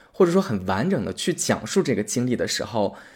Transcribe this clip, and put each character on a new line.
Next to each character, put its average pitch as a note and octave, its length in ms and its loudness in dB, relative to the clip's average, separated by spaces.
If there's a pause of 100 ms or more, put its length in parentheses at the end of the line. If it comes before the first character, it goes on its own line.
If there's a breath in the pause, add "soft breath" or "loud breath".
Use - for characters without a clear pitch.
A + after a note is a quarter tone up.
(120)
或 F#3+ 140 4
者 E3+ 60 2
说 F#3+ 100 4
很 G2+ 240 -2
完 G2+ 240 0
整 C3 160 0
的 F#2 80 -4
去 - 180 -4
讲 - 340 -2
述 F#3 180 0
这 C#3+ 100 0
个 G2 80 0
经 A#2+ 240 -2
历 B2 100 0
的 F#2 120 -2
时 - 160 -2
候， G#2 320 -2 (200 loud breath)